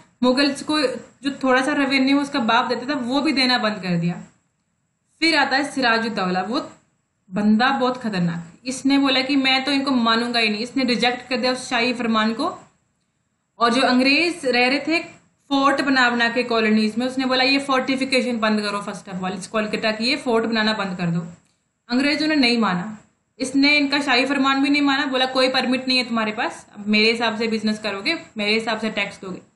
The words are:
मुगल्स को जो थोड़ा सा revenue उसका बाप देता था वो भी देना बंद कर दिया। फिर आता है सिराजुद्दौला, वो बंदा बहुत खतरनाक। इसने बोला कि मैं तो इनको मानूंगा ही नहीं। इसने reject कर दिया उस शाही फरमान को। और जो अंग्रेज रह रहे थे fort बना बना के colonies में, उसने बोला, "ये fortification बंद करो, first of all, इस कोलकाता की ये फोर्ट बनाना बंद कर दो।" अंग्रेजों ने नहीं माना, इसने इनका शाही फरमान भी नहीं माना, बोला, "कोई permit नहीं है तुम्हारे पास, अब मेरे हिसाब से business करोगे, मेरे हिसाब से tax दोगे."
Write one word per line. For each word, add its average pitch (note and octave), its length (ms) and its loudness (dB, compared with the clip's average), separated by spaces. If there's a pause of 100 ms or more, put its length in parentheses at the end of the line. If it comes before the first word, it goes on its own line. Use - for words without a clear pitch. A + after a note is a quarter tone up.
(240)
मुगल्स B3+ 400 2
को D4+ 180 -2 (400)
जो C4+ 220 -6
थोड़ा B3+ 180 4
सा D4 120 0
revenue C#4 480 2
उसका C#4 180 -4
बाप A#3 260 2
देता B3 300 -4
था C4+ 40 -4
वो B3+ 220 -2
भी D#4 100 0
देना B3+ 260 2
बंद G#3 260 -2
कर F3 160 0
दिया। E3+ 240 -4 (960)
फिर D#4+ 160 2
आता C4+ 220 2
है C#4+ 140 -2
सिराजुद्दौला, G#3+ 680 0
वो A3 300 -4 (600)
बंदा G#3+ 380 4
बहुत B3+ 280 0
खतरनाक। F3 500 -4 (180)
इसने C4+ 320 0
बोला C4 240 2
कि C#4 140 0
मैं C4 280 2
तो D4 80 -2
इनको C#4 200 0
मानूंगा A#3 480 2
ही A3 100 2
नहीं। G#3 140 -4
इसने C4 200 -2
reject A#3+ 460 0
कर B3+ 80 -2
दिया B3+ 140 0
उस B3+ 180 -6
शाही B3 240 0
फरमान A3+ 400 0
को। D#4+ 260 -4 (1000)
और A#3 140 4
जो C4 80 2
अंग्रेज C#4 640 2
रह B3 220 2
रहे C#4 120 0
थे D#4 200 0 (500)
fort C#4 320 2
बना C4 280 4
बना A#3+ 200 2
के B3 140 -2
colonies A3 540 2
में, B3 100 -2
उसने C4 180 -4
बोला, B3+ 180 2
"ये C4+ 160 2
fortification B3+ 800 0
बंद G#3 220 0
करो, G3+ 180 -4
first G3 360 -12
of F#3 80 -6
all, F#3 160 -6
इस - 80 -12
कोलकाता G#3+ 440 -2
की A3 140 -4
ये C4+ 100 0
फोर्ट A3+ 300 0
बनाना A3 280 0
बंद F#3+ 240 -6
कर F3 100 -2
दो।" E3+ 120 -2 (720)
अंग्रेजों C#4+ 380 0
ने D#4 80 2
नहीं A#3+ 220 2
माना, G#3 400 -2 (420)
इसने C#4 380 2
इनका C#4 240 0
शाही C4 240 2
फरमान C4+ 380 0
भी D4 60 0
नहीं C#4+ 120 2
माना, C#4 240 0
बोला, C4 200 0
"कोई C4 240 2
permit B3+ 380 0
नहीं B3+ 100 2
है B3+ 60 0
तुम्हारे A3+ 280 -2
पास, B3+ 360 -8 (100)
अब G3+ 100 -10
मेरे G#3+ 240 4
हिसाब A3+ 260 -2
से A3+ 100 -2
business G#3+ 320 -2
करोगे, G#3+ 400 -4 (180)
मेरे G#3 160 0
हिसाब A3 260 -2
से A3 100 -4
tax G3+ 320 -6
दोगे." F#3 200 -12 (140)